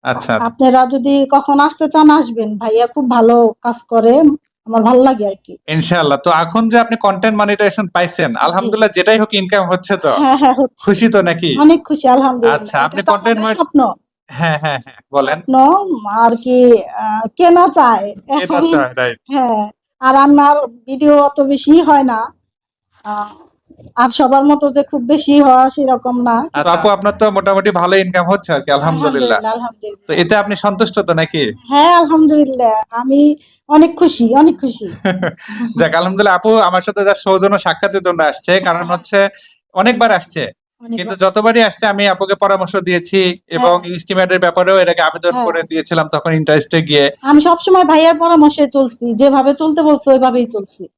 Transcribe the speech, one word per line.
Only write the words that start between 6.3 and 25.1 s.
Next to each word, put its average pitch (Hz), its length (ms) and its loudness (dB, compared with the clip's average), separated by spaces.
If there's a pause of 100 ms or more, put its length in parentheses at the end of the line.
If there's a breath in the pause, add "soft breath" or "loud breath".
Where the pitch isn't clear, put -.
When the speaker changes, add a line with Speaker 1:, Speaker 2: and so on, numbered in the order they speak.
Speaker 1:
এখন 170 380 0
যে 233 100 2
আপনি 233 180 0
কনটেন্ট 208 420 -2
মনিটাইজেশন 202 500 -2
পাইছেন, 175 400 -2
Speaker 2:
জি। 113 100 -6
Speaker 1:
আলহামদুলিল্লাহ, 208 560 0
যেটাই 208 240 2
হোক 214 160 -2
ইনকাম 190 320 -2
হচ্ছে 185 300 -4
তো? 151 160 -2
Speaker 2:
হ্যাঁ, 277 240 2
হ্যাঁ, 269 180 2
হচ্ছে। 254 300 -4
Speaker 1:
খুশি 202 240 2
তো 208 140 2
নাকি? 170 380 -2
Speaker 2:
অনেক 320 240 4
খুশি, 302 240 -4
আলহামদুলিল্লাহ। 254 520 0
Speaker 1:
আচ্ছা, 208 180 -6
Speaker 2:
এটা 139 60 0
Speaker 1:
আপনি 165 180 -6
Speaker 2:
তো - 100 0
Speaker 1:
কনটেন্ট 214 260 -2
Speaker 2:
আমাদের 220 180 -4
Speaker 1:
মনি-, - 0 -
Speaker 2:
স্বপ্ন। 269 460 -2 (280)
Speaker 1:
হ্যাঁ, 151 280 -4
হ্যাঁ, 147 200 -4
হ্যাঁ, 120 180 -18 (160)
বলেন। 139 280 0
Speaker 2:
স্বপ্ন, 262 140 -4 (540)
আর 226 280 0
কি, 247 460 2
আহ, 214 540 -8
কেনা 349 320 4
চায়। 220 460 0
Speaker 1:
কেনা 269 280 -6
Speaker 2:
এখন, 330 300 -2
Speaker 1:
চায়, 127 240 -2
রাইট। 123 220 -4 (120)
Speaker 2:
হ্যাঁ, 233 400 -2 (300)
আর 262 140 0
আমার 285 520 4
ভিডিও 269 520 0
অত 285 220 0
বেশি 285 420 2
হয় 294 200 4
না। 233 300 -4 (720)
আহ, 208 300 -10 (640)
আর 240 140 0
সবার 269 340 2
মতো 294 260 2
যে 277 120 -2
খুব 285 200 -6
বেশি 285 380 2